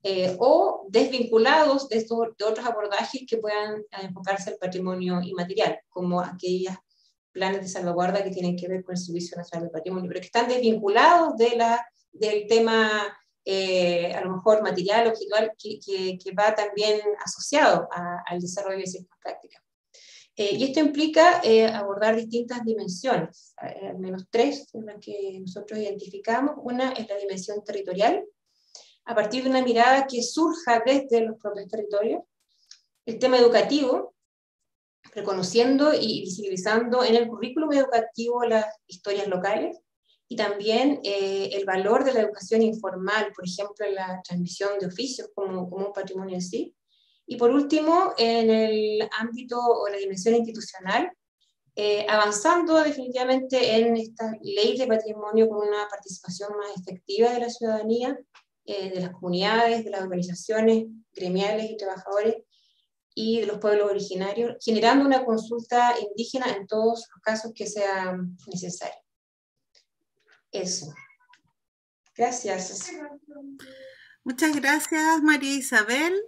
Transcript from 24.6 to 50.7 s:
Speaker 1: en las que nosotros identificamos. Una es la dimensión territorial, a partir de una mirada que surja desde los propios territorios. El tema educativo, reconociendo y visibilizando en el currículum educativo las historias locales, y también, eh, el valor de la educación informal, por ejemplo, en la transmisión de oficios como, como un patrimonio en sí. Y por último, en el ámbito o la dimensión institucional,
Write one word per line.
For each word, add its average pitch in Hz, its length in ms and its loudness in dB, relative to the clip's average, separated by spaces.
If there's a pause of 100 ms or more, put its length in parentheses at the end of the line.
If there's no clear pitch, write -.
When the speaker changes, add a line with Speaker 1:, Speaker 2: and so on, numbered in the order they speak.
Speaker 1:
en 220 120 -12
las 208 140 -16
que 196 420 -10
nosotros 202 380 -10
identificamos. 214 800 -4
Una 254 360 -4
es 226 160 -8
la 202 80 -4
dimensión 202 460 -6
territorial, 202 600 0 (840)
a 233 60 -4
partir 214 280 0
de 262 60 2
una 262 120 4
mirada 247 440 6
que 247 160 -4
surja 240 640 0
desde 262 360 4
los 220 180 -4
propios 196 300 -8
territorios. 220 540 -2 (840)
El 226 140 -8
tema 254 180 4
educativo, 247 760 4 (1000)
reconociendo 233 800 2
y - 280 -2
visibilizando 214 840 -2
en 226 100 4
el 233 140 2
currículum 294 420 -4
educativo 240 720 0
las 220 220 2 (200)
historias 202 440 -6
locales, 196 480 -2 (500)
y 226 80 -10
también, 220 680 0
eh, 196 480 -2
el 196 100 -4
valor 196 400 2
de 262 100 2
la 233 60 2
educación 220 420 0
informal, 202 720 -2
por 185 120 -16
ejemplo, 202 400 -8
en 196 100 -4
la 185 320 -8
transmisión 180 500 -4
de 196 100 -4
oficios 233 460 -8
como, 185 360 -6
como 196 180 -6
un 202 60 -10
patrimonio 190 420 -8
en 180 60 -6
sí. 233 340 -8 (500)
Y 240 120 -10
por 240 140 6
último, 311 680 4
en 233 320 4
el 214 680 2
ámbito 240 400 -6
o 233 300 2
la 202 80 -4
dimensión 196 400 0
institucional, 226 760 -2 (680)